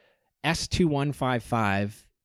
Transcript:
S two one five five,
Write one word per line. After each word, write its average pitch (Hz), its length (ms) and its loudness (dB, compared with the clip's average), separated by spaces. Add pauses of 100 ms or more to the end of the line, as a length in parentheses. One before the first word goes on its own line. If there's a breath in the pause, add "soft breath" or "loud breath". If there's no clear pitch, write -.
(420)
S 156 240 -2
two 180 220 2
one 143 240 0
five 127 320 0
five, 101 600 0 (200)